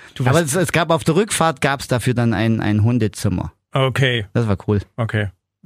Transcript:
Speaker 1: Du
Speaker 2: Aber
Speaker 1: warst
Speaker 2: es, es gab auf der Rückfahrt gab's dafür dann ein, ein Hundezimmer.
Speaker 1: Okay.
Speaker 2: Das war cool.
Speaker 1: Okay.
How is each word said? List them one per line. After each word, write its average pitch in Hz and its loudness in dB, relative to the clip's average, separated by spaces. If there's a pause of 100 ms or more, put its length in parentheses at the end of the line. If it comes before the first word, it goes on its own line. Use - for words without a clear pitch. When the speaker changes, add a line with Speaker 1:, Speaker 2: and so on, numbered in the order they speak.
(140)
Speaker 1:
Du - -6
Speaker 2:
Aber 123 4
Speaker 1:
warst 165 4
Speaker 2:
es, 131 -4
es 170 0
gab 160 0
auf 165 2
der 160 2
Rückfahrt 170 0
gab's 139 -2
dafür 123 0
dann 117 0
ein, 110 0
ein 107 2
Hundezimmer. 107 -2 (200)
Speaker 1:
Okay. 127 0
Speaker 2:
Das 120 0
war 101 0 (120)
cool. 104 2 (180)
Speaker 1:
Okay. 104 -2 (360)